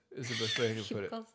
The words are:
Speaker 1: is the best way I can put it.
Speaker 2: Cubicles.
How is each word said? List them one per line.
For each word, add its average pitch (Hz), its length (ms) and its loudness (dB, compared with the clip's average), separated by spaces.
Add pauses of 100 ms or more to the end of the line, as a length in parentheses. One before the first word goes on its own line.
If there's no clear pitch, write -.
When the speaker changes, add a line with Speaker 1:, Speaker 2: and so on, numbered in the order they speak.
(160)
Speaker 1:
is 123 140 -6
the 120 60 -2 (100)
best 104 120 2
way 117 140 6
I - 20 0
can 110 100 -2
put - 60 -6 (140)
it. - 60 -2
Speaker 2:
Cubicles. 226 260 -6